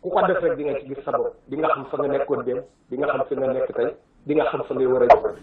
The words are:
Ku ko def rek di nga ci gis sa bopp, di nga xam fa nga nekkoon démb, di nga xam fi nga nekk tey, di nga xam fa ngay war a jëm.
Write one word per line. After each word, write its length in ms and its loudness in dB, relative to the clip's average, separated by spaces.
Ku 80 -6
ko 160 2
def 140 2
rek 160 0
di 80 -6
nga 160 -2
ci 80 -14
gis 160 -10
sa 80 -4
bopp, 220 0
di 100 -6
nga 100 2
xam 180 0
fa 120 -8
nga 100 0
nekkoon 380 0
démb, 180 -4
di 80 -6
nga 100 -2
xam 200 0
fi 80 -4
nga 120 -2
nekk 280 -2
tey, 160 0
di 100 0
nga 100 4
xam 180 -2
fa 100 -6
ngay 120 0
war 180 4
a 40 4
jëm. 360 6